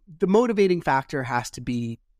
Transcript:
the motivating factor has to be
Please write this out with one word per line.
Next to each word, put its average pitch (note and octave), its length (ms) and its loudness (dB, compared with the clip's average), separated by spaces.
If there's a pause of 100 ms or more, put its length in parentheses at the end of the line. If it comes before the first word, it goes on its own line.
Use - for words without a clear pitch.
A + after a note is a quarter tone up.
(180)
the F#3+ 80 0
motivating G3 560 4
factor C3+ 400 -2
has A#2+ 300 -4
to - 80 -14
be A#2+ 400 -6 (180)